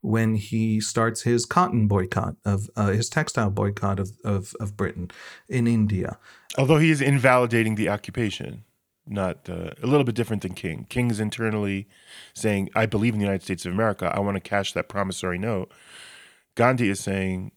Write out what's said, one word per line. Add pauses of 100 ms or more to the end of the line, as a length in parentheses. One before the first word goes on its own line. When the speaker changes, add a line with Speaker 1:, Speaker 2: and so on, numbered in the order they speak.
Speaker 1:
when
he
starts
his
cotton
boycott
of,
uh,
his
textile
boycott
of, (120)
of,
of
Britain (380)
in
India. (380)
Speaker 2:
Although
he
is
invalidating
the
occupation, (420)
not,
uh, (120)
a
little
bit
different
than
King.
King
is
internally (440)
saying,
"I
believe
in
the
United
States
of
America.
I
want
to
cash
that
promissory
note." (800)
Gandhi
is
saying